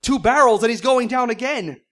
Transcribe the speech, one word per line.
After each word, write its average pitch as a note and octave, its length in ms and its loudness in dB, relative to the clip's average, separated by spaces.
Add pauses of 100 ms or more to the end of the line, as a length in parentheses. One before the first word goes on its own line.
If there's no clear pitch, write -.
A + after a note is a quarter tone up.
Two C4+ 160 -2
barrels A#3 440 4
and A3+ 80 0
he's A3+ 100 -4
going B3 280 0
down B3 220 -2
again! A#3+ 500 -6 (120)